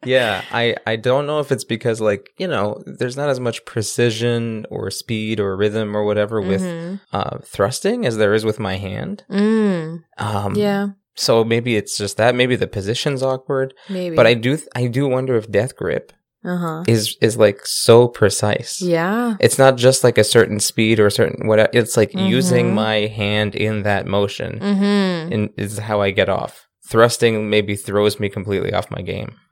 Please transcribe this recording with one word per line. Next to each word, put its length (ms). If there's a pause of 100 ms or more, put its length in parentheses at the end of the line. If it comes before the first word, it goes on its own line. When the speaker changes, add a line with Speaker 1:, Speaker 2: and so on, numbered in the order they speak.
Speaker 1:
Yeah, 380 (100)
I, 240 (120)
I 80
don't 320
know 120
if 120
it's 120
because, 380
like, 260 (120)
you 80
know, 400
there's 280
not 140
as 100
much 260
precision 1040
or 180
speed 500
or 160
rhythm 400
or 100
whatever 360
with, 220
Speaker 2:
Mm-hmm. 320 (200)
Speaker 1:
uh, 300
thrusting 580
as 140
there 160
is 100
with 160
my 180
hand. 520
Speaker 2:
Mm. 680 (180)
Speaker 1:
Um, 380
Speaker 2:
Yeah. 320 (280)
Speaker 1:
so 280
maybe 320
it's 240
just 180
that. 160
Maybe 220
the 120
position's 540
awkward. 540 (140)
Speaker 2:
Maybe. 260
Speaker 1:
But 100
I 80
do 240
th-, 180
I 120
do 200
wonder 300
if 140
death 240
grip 360 (340)
Speaker 2:
Uh-huh. 420
Speaker 1:
is, 320
is, 160
like, 300
so 420
precise. 760
Speaker 2:
Yeah. 600
Speaker 1:
It's 160
not 180
just, 280
like, 160
a 40
certain 380
speed 380
or 80
a 40
certain 360
what. 120 (140)
It's, 240
like, 160
using 540
Speaker 2:
Mm-hmm. 80
Speaker 1:
my 200 (120)
hand 480
in 280
that 220
motion 560
Speaker 2:
Mm-hmm. 720
Speaker 1:
in, 240
is 220
how 200
I 120
get 180
off. 380 (200)
Thrusting 640
maybe 260
throws 440
me 100
completely 420
off 200
my 100
game. 300 (200)